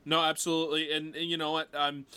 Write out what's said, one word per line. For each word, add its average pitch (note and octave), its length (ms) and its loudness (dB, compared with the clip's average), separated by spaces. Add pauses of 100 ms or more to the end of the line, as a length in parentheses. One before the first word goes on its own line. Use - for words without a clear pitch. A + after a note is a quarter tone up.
no, D#3 180 4
absolutely. D#3+ 680 2
And, D#3 240 -4
and E3+ 120 -2
you E3+ 80 -2
know D#3 160 -2
what? D#3+ 220 -2
Um, C#3+ 320 0 (100)